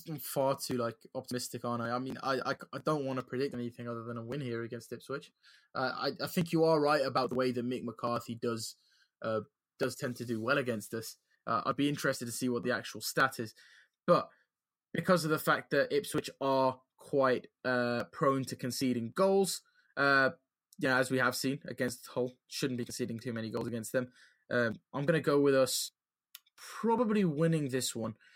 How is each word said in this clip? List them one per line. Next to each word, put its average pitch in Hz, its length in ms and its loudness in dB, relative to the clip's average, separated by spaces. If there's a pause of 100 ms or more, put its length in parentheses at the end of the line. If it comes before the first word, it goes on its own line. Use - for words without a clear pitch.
(100)
I'm 147 80 -6
far 135 380 0
too, - 200 -4
like, 117 200 -2 (180)
optimistic, 123 500 -6
aren't 120 180 -2
I? 117 80 -4
I 123 80 -2
mean, 127 240 -6
I, 135 120 0 (100)
I, 135 100 -2 (180)
I 139 120 -8
don't 151 220 0
wanna 131 160 -2
predict 131 320 -4
anything 120 340 -8
other 117 160 -6
than 120 140 -8
a 113 40 -8
win 123 200 -6
here 117 200 -4
against 117 300 -10
Ipswich. - 380 -10 (440)
Uh, 131 220 0
I, 139 140 -2 (120)
I - 40 -2
think 170 260 0
you 160 120 4
are 160 160 6
right 147 240 4
about 127 260 0
the 127 40 -4
way 127 180 2
that 120 140 -2
Mick 123 160 -4
McCarthy 120 520 -4
does, 117 420 -4 (460)
uh, 110 180 -2 (380)
does 127 180 -2
tend 123 200 -6
to 120 100 -8
do 117 140 -2
well 131 180 2
against 117 340 -4
us. 113 240 -8 (300)
Uh, 113 180 0
I'd 135 120 -2
be 143 120 2
interested 131 380 -2
to 120 60 -6
see 127 180 -2
what 120 120 -2
the 123 100 0
actual 113 280 -6
stat - 400 0
is. 110 140 -8 (520)
But 170 220 4 (640)
because 175 320 2
of 151 60 0
the 151 80 2
fact - 320 0
that 139 240 2
Ipswich 147 340 -2 (140)
are 131 360 4 (200)
quite, 131 480 2 (180)
uh, 120 480 0
prone 135 320 0
to 123 120 -10
conceding 123 600 -2
goals, 196 460 2 (340)
uh, 139 340 6 (480)
you 147 100 2
know, 127 100 4
as 131 120 2
we 131 80 2
have 123 160 2
seen 135 320 -2
against 123 420 -4
Hull, 123 260 -2 (140)
shouldn't 127 300 -2
be 120 60 -4
conceding 117 340 -6
too 120 140 -6
many 113 180 -4
goals 117 160 -4
against 113 260 -6
them. 123 160 0 (420)
Um, 120 260 2 (160)
I'm 143 140 -4
gonna 160 140 4
go 143 200 4
with 139 140 6
us - 380 2 (640)
probably 220 680 2
winning 160 460 2
this 127 260 -2
one, 113 180 -4 (220)